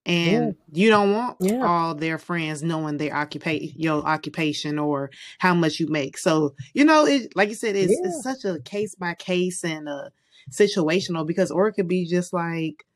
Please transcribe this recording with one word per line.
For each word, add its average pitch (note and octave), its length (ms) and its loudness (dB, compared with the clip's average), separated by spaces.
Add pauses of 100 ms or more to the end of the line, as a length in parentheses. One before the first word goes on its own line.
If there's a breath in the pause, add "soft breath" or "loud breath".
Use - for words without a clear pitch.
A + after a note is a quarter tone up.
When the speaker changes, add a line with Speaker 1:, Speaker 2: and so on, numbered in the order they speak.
Speaker 1:
and F3 500 2 (160)
Speaker 2:
Yeah. D#3+ 120 2
Speaker 1:
you A3+ 60 8
don't G3+ 240 6
want A#3 260 -4
Speaker 2:
Yeah. A3+ 260 0
Speaker 1:
all E3 300 0
their D#3+ 240 -4
friends D#3 420 -4
knowing D#3 360 -2
their D3 160 -4
occupa-, D3+ 600 -4
your D#3+ 280 0
occupation D3+ 760 -2
or C#3+ 300 -2 (300 loud breath)
how F#3 160 4
much D#3+ 240 2
you E3 80 0
make. D3 300 -4
So, D#3 380 2 (180 loud breath)
you C4+ 120 4
know, D#4 200 6
it, C#4 300 0
like G3+ 140 2
you A3+ 60 -10
said, G#3+ 200 -2
it's, F#3+ 160 2 (120)
it's F4 220 -4
Speaker 2:
Yeah. C4 80 -4
Speaker 1:
such C4 120 -10
a F3 160 -2
case G#3 340 -6
by F3 200 -6
case F3+ 480 -4
and D#3 260 -6
a C#3+ 220 -12 (400 soft breath)
situational, F3 720 2
because, F3 260 0
or F3+ 160 2
it G#3+ 60 -2
could F#3 140 -2
be F3+ 180 0
just F3 280 -2
like E3 520 -4 (100)